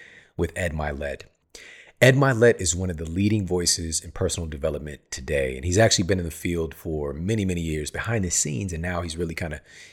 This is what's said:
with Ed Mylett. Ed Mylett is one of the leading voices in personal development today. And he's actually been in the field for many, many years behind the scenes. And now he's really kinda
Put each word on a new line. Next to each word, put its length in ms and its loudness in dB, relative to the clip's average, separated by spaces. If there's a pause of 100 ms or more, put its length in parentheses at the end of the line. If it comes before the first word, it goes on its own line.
(360)
with 180 -2
Ed 180 -2
Mylett. 500 -6 (800)
Ed 140 10
Mylett 460 6
is 160 0
one 140 -2
of 60 -4
the 140 -6
leading 340 2
voices 560 0
in 120 -14
personal 360 -2
development 520 -6 (100)
today. 460 -2
And 80 -10
he's 140 2
actually 260 4
been 160 0
in 40 -4
the 60 -4
field 420 -4
for 400 -6
many, 320 0
many 160 0
years 300 -4
behind 340 -2
the 60 -2
scenes. 420 -2
And 80 -6
now 220 -4
he's 140 -6
really 180 -4
kinda 260 -6 (320)